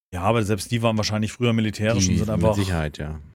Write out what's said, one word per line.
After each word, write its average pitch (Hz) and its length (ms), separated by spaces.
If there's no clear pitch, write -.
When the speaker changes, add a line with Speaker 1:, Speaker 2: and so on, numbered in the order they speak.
Speaker 1:
Ja, 87 80
aber 110 220
selbst 98 280
die 117 100
waren 113 160
wahrscheinlich 107 340
früher 120 220
militärisch 107 520
Speaker 2:
Die - 60
Speaker 1:
und - 60
sind 107 100
Speaker 2:
mit 107 60
Speaker 1:
einfach, 107 220
Speaker 2:
Sicherheit, 87 420
ja. 76 220